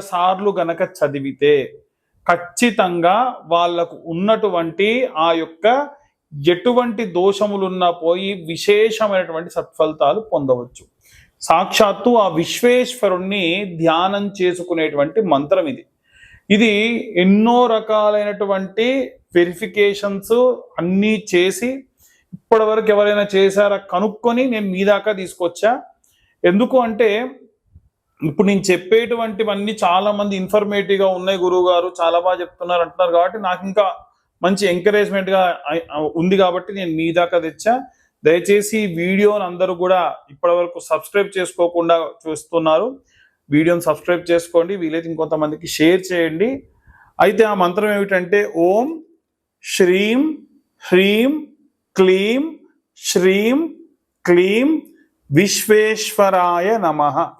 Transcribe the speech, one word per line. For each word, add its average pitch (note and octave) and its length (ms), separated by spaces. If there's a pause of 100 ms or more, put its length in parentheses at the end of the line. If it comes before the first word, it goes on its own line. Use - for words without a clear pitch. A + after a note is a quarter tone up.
సార్లు F#3+ 500
గనక E3+ 300 (120)
చదివితే C#3 600 (760)
ఖచ్చితంగా F3+ 880 (300)
వాళ్లకు E3+ 480 (100)
ఉన్నటువంటి F3+ 840 (280)
ఆ D#3+ 160
యొక్క E3 320 (880)
ఎటువంటి A#3+ 580
దోషములున్నా F#3+ 840
పోయి F3+ 340 (140)
విశేషమైనటువంటి F#3 1040
సత్ఫలితాలు D#3 760
పొందవచ్చు. C3 560 (580)
సాక్షాత్తు G3 760
ఆ G3+ 160
విశ్వేశ్వరుణ్ణి G3 1120 (340)
ధ్యానం F3 460 (120)
చేసుకునేటువంటి E3+ 920
మంత్రం D#3+ 420
ఇది. B2 160 (680)
ఇది G#3+ 240 (500)
ఎన్నో G#3+ 340 (100)
రకాలైనటువంటి G#3 1200 (460)
వెరిఫికేషన్స్ G3+ 1040 (400)
అన్నీ G3 360 (180)
చేసి F#3 380 (640)
ఇప్పటి A3 340
వరకు G#3+ 240
ఎవరైనా G#3 420
చేశారా G3 440 (140)
కనుక్కొని A3 520 (100)
నేను G#3 200
మీ F#3 100
దాకా G3+ 300
తీసుకొచ్చా. F3+ 580 (720)
ఎందుకు G#3 340 (100)
అంటే A3 220 (1120)
ఇప్పుడు D#3 280
నేను G3 200
చెప్పేటువంటివన్నీ G#3+ 1120
చాలా F#3+ 380
మంది G#3 160
ఇన్ఫర్మేటివ్ G3 640
గా G3 60 (100)
ఉన్నాయి F#3 240
గురువు F3+ 260
గారు, F3+ 200 (100)
చాలా E3+ 280
బాగా F#3 160
చెప్తున్నారు F3 440
అంటున్నారు E3+ 300
కాబట్టి F#3 320
నాకు F3+ 220
ఇంకా G3 160 (560)
మంచి F#3+ 300
ఎంకరేజ్‌మెంట్ F#3+ 600
గా F#3+ 80 (300)
అయి-, E3 140 (360)
ఉంది F#3 160
కాబట్టి F3+ 360
నేను F#3+ 260
మీ E3 80 (120)
దాకా F3 260
తెచ్చా. D#3+ 280 (500)
దయచేసి F#3+ 560
ఈ G#3+ 160
వీడియోని G3 520
అందరూ F3+ 260 (100)
కూడా F#3 160 (340)
ఇప్పటివరకు F3 460 (100)
సబ్స్క్రైబ్ F3 480
చేసుకోకుండా E3+ 600 (260)
చూస్తున్నారు, D#3+ 640 (640)
వీడియోని E3 380
సబ్స్క్రైబ్ E3+ 440
చేసుకోండి, E3+ 500
వీలైతే E3 300
ఇంకొంతమందికి D#3 640
షేర్ F3 300
చేయండి. E3+ 420 (680)
అయితే G3+ 320
ఆ - 20 (100)
మంత్రం G3 340
ఏమిటంటే G3 440 (240)
ఓం G#3 220 (760)
శ్రీం G3+ 580 (640)
హ్రీం G#3 480 (640)
క్లీం G3 480 (580)
శ్రీం G3+ 560 (680)
క్లీం F#3+ 420 (640)
విశ్వేశ్వరాయ G3 1400 (160)
నమః. D3+ 320 (240)